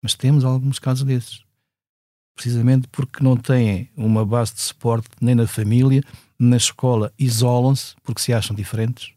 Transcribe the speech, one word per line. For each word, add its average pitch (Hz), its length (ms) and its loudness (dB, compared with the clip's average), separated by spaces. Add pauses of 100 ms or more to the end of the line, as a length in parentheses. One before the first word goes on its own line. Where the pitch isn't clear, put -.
Mas - 120 -4
temos 135 300 2
alguns 131 340 0
casos 131 260 -2
desses. 127 380 -4 (920)
Precisamente 123 540 0
porque - 360 -6
não 127 120 4
têm 117 600 0
uma 110 300 0
base 113 280 -2
de - 60 -12
suporte - 480 -4 (120)
nem 123 140 2
na 117 120 2
família, 127 560 2 (360)
na 120 180 4
escola, 113 640 -2
isolam-se 123 840 0
porque - 180 -10
se - 120 -2
acham 110 220 -2
diferentes. 110 640 -6